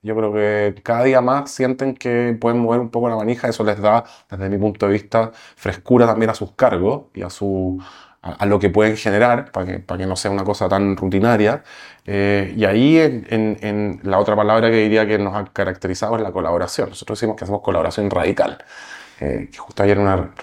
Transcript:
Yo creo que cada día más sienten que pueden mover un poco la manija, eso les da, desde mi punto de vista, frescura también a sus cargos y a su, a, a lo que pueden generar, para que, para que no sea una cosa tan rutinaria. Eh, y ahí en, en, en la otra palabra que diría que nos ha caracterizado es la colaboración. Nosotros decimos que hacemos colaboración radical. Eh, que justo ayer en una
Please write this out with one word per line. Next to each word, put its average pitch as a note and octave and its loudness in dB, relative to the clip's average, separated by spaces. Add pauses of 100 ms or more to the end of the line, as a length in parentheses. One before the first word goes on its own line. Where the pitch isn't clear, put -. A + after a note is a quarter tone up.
Yo G#2+ -6
creo G#2+ 0
que G#2 0
cada A#2 0
día C3 4
más C3+ 0
sienten C3 -2
que A#2+ 0
pueden A#2+ 2
mover A#2+ 2
un A#2 -6
poco A#2+ -2
la A2+ -2
manija, A#2 -2
eso A#2 -2
les G#2 0
da, G#2 2 (260)
desde F#2+ -6
mi G2+ -2
punto G2+ 0
de G2 4
vista, A2+ 0 (240)
frescura A#2+ 2
también A2 2
a - -2
sus - -10
cargos A2 0 (100)
y G2+ -12
a F#2 -8
su, F#2 -4 (400)
a, E2+ -12
a G2+ -4
lo G2+ 4
que F#2+ 2
pueden G#2+ 2
generar, A#2 0
para F#2 -4
que, F2+ -8
para F2+ -8
que F#2 -4
no F#2+ -4
sea G2 -4
una G2 -2
cosa G2+ -2
tan G2 0
rutinaria. G#2+ 2 (420)
Eh, G2+ -2
y G#2+ 2
ahí B2+ 6
en, C#3 2
en, A2 -2
en G#2 -4
la F#2+ 2
otra G#2+ 2
palabra A2 2
que A2+ 2
diría G#2+ 4
que G#2+ 2
nos G2 -2
ha G#2 -4
caracterizado F#2+ -4
es A2 -2
la F#2+ -6
colaboración. F2 -2
Nosotros - -10
decimos A2 -4
que - -10
hacemos G2+ -4
colaboración F2+ -2
radical. F2 -2 (640)
Eh, C#2 -6
que - -20
justo - -6
ayer G2+ 4
en G2+ 2
una F#2+ 0